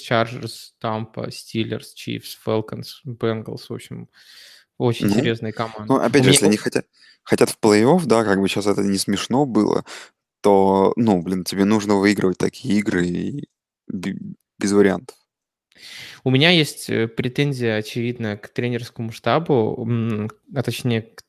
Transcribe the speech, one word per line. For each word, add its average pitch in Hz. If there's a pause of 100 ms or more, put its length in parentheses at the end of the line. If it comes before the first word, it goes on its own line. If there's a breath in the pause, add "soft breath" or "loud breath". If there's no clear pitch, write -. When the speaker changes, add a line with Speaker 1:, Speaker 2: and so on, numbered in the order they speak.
Speaker 1:
Chargers, 117 (100)
Tampa, 113
Steelers, -
Chiefs, - (100)
Falcons, 110 (200)
Bengals, 113
в 120
общем, 117 (720 loud breath)
очень 117
Speaker 2:
Ну, -
Speaker 1:
серьезные 110
команды. 113
Speaker 2:
ну, -
опять 120
Speaker 1:
У -
Speaker 2:
же, 139
Speaker 1:
меня -
Speaker 2:
если 131
они 104
хотя-, - (380 soft breath)
хотят -
в -
плей-офф, 117
да, 113
как 98
бы 95
щас 101
это 101
не 98
смешно 113
было, 104 (580 loud breath)
то, 98
ну, 104
блин, 92
тебе 98
нужно 104
выигрывать 95
такие 98
игры 92
и 90 (400)
бе-, 190 (420)
без 101
вариантов. 98 (1080 loud breath)
Speaker 1:
У 131
меня 143
есть, 156
э, 113
претензия, 123
очевидно, 117
к -
тренерскому 120
штабу, 123 (120)
м, 113 (240)
а 123
точнее, 113
к, -